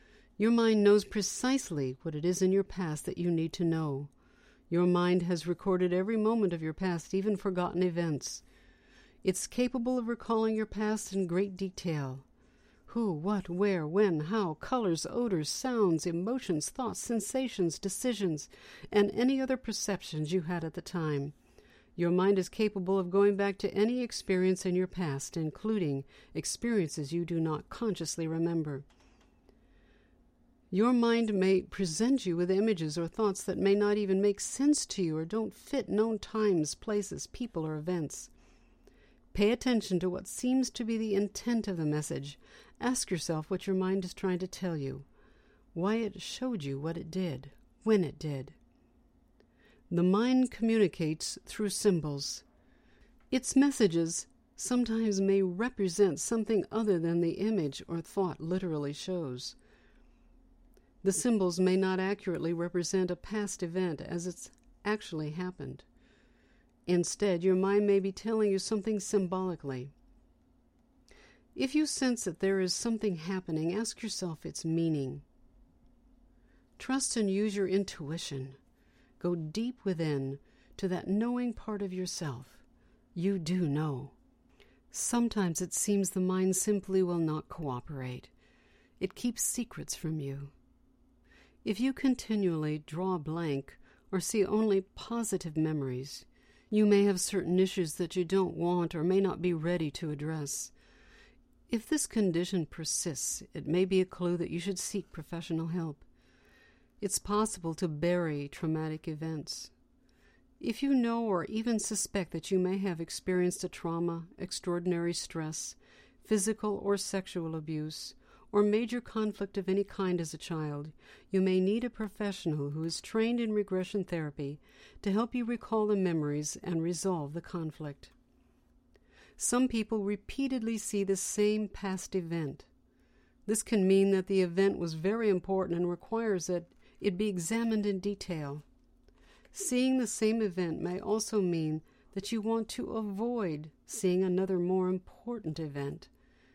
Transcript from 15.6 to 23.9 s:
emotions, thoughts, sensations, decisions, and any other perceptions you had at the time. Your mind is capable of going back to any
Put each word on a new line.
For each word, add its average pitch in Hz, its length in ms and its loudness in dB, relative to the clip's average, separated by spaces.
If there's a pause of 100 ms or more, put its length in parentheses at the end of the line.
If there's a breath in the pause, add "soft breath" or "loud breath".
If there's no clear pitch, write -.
emotions, 180 640 -2
thoughts, 214 300 -6
sensations, 226 800 -2
decisions, 196 720 -2 (420 loud breath)
and 208 220 6
any 262 280 2
other 262 160 0
perceptions 165 720 -4
you 180 100 2
had 165 220 -4
at 160 100 -8
the 175 80 -8
time. 151 520 -2 (640 soft breath)
Your 170 160 2
mind 190 260 4
is 180 100 -2
capable 196 520 0
of 180 100 -2
going 202 260 6
back 196 240 0
to - 140 -2
any 233 280 2